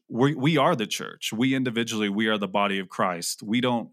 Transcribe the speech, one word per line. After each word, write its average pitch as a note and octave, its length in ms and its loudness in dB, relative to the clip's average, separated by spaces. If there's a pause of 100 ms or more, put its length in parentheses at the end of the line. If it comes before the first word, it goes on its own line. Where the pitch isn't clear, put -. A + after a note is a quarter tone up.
We, C#3 260 2
we D3 220 2
are C#3+ 180 4
the G#2+ 120 -2
church. - 440 -8
We C3 240 2
individually, A2+ 540 0
we G#2+ 180 0
are G#2+ 100 2
the G2 120 -2
body G2+ 300 0
of F#2 100 -8
Christ. F2+ 520 -2
We A#2 200 0
don't, A#2+ 300 0